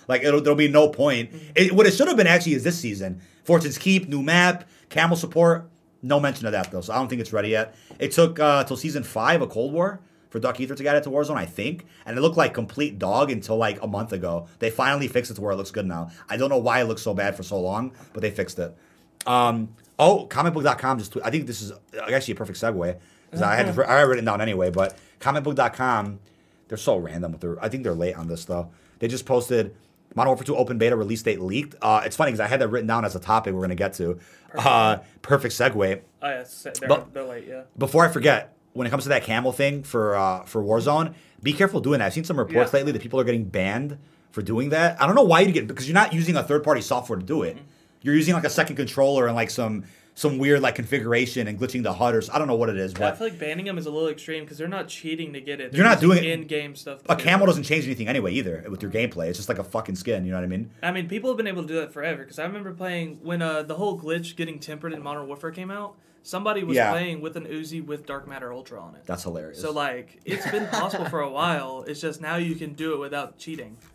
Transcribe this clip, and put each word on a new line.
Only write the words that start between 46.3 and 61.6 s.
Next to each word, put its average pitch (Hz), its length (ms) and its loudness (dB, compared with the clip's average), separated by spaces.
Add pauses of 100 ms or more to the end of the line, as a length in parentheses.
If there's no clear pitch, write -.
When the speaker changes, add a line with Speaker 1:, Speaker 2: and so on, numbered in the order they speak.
Speaker 1:
a 131 60 2
third-party 143 380 2
software 120 380 -4
to 92 60 -8
do 143 180 -2
it. 85 140 -6
Speaker 2:
Mm-hmm. 143 80 -18 (380)
Speaker 1:
You're 143 120 2
using, 160 200 4
like, 170 100 0
a 151 60 0
second 151 260 0
controller 135 500 2
and, 117 100 0
like, 113 140 0
some, 107 340 -4 (300)
some 143 240 0
weird, 139 240 6
like, 127 120 4
configuration 120 720 0
and 104 100 -6
glitching 123 240 -4
the 104 100 0
hud 117 220 2
or 113 40 4
s-, 110 140 -2
I 139 60 0
don't 151 100 0
know 127 80 0
what 113 140 2
it 101 80 -2
is, 95 200 -4
Speaker 2:
Yeah, 101 80 0
I 101 40 2
Speaker 1:
but - 80 -4
Speaker 2:
feel 226 100 -4
like 175 100 -10
banning 160 300 -6
'em 190 100 -6
is 170 80 -8
a 151 40 -8
little 160 180 -2
extreme 151 380 -10
'cause 147 120 -18
they're 160 100 -8
not 190 200 -8
cheating 160 460 -10
to 139 60 -14
get 139 200 -10
it. 127 120 -10
They're 139 80 0
Speaker 1:
You're 202 60 8
not 226 160 6
Speaker 2:
using 175 200 8
Speaker 1:
doing - 80 -2
it. - 100 0
Speaker 2:
in-game 147 340 -8
stuff 139 300 -16
to 170 80 2
Speaker 1:
A - 40 2
Speaker 2:
get - 100 -4
Speaker 1:
camo 190 180 6
Speaker 2:
it. - 40 6
Speaker 1:
doesn't 151 160 4
change 151 200 0
anything 117 240 -4
anyway 113 240 -2
either 90 380 -4
with 92 120 -10
your 98 80 -6
gameplay. 104 380 -2
It's 87 100 -6
just, 101 120 -8
like, 95 80 -4
a 98 60 -6
fucking 104 320 -6
skin, 98 280 -4
you 92 60 -4
know 92 80 -4
what 90 60 -4
I 90 40 -6
mean? 104 220 -6 (120)
Speaker 2:
I 170 100 -2
mean, 180 160 -6
people 208 220 -6
have 240 60 -4
been 220 100 -4
able 185 160 -6